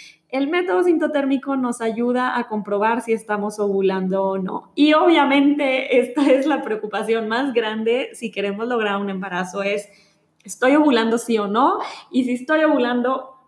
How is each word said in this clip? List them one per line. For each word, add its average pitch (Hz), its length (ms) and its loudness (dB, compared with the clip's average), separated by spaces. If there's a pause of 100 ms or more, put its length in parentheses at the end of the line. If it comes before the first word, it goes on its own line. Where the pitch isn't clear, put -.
(280)
El 277 200 -2
método 359 360 0
sintotérmico 277 720 0
nos 247 240 -4
ayuda 240 580 -2
a 240 80 -4
comprobar 214 560 -2
si 226 100 -2
estamos 208 460 -4
ovulando 190 640 0
o 190 160 -2
no. - 380 -8
Y 302 180 4
obviamente 285 1040 4
esta 269 320 2
es 269 160 4
la 294 160 0
preocupación 214 680 -2
más 254 240 -2
grande 226 640 0
si 226 160 -8
queremos 202 380 -4
lograr 214 320 -2
un 202 100 -4
embarazo, 185 540 -6
es, 202 240 -4 (560)
¿estoy 254 320 2
ovulando 233 420 2
sí 233 200 -2
o 208 100 -2
no? 269 300 2 (320)
Y 254 140 0
si 240 100 -2
estoy 311 280 0
ovulando 247 720 0 (140)